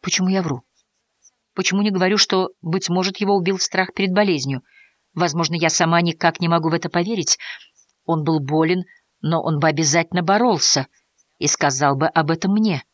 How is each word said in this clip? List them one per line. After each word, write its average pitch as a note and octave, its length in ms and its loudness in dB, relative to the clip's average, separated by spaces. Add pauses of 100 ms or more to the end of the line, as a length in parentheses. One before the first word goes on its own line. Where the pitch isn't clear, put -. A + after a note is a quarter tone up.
Почему F#3 280 -2
я F#3+ 120 0
вру? C#3+ 220 -4 (920)
Почему F#3+ 280 -2
не G#3+ 80 2
говорю, F#3 260 0
что, F#3 340 0 (100)
быть F3 280 -4
может, F#3 280 -2
его G3+ 180 0
убил F#3+ 240 0
страх F#3 340 -4
перед F#3+ 200 -2
болезнью? D3 500 0 (520)
Возможно, E3 420 -2
я E3 120 2
сама E3+ 320 2
никак E3+ 380 0
не F3 80 -2
могу E3 240 2
в D#3+ 40 0
это E3 140 -4
поверить. F3+ 500 -2 (680)
Он D#3+ 180 0
был D#3 160 2
болен, D#3 460 0 (360)
но D#3+ 220 0
он D#3 160 0
бы D#3+ 80 2
обязательно D#3+ 560 0
боролся G3 640 2 (520)
и C#3+ 100 -2
сказал C#3 480 2
бы D3+ 100 2
об D#3 240 2
этом E3 220 0
мне. G#3 420 0